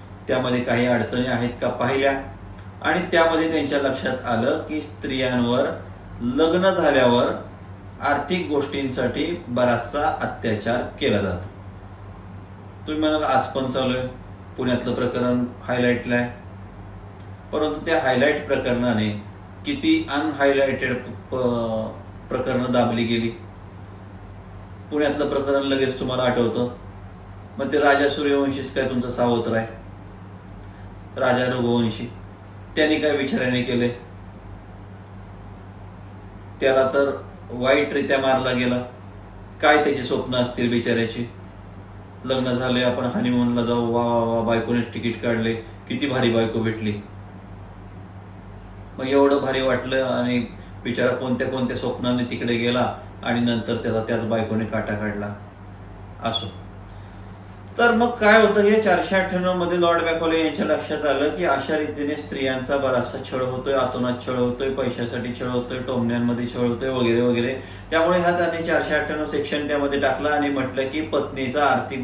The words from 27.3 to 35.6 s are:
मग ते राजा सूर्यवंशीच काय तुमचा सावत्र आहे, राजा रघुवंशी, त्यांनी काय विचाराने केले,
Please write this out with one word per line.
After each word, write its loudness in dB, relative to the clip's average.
मग -2
ते 4
राजा 6
सूर्यवंशीच 0
काय 0
तुमचा -2
सावत्र 2
आहे, 0
राजा 4
रघुवंशी, 2
त्यांनी 4
काय 2
विचाराने 0
केले, 2